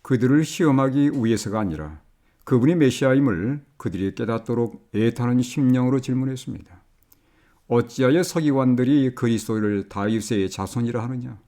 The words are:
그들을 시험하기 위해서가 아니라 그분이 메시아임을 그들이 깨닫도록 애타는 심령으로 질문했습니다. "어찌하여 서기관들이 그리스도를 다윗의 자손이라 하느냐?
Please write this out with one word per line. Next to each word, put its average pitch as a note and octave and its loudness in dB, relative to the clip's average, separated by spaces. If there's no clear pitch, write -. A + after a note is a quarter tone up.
그들을 C3 2
시험하기 C#3+ 2
위해서가 A2 -2
아니라 D#2 -6
그분이 C3 2
메시아임을 C3 2
그들이 G2 -4
깨닫도록 A#2 -4
애타는 A#2+ 0
심령으로 B2+ 2
질문했습니다. C3 -6
"어찌하여 B2+ 2
서기관들이 C3+ 2
그리스도를 G#2+ -2
다윗의 G#2 -2
자손이라 A#2 -4
하느냐? B2 -8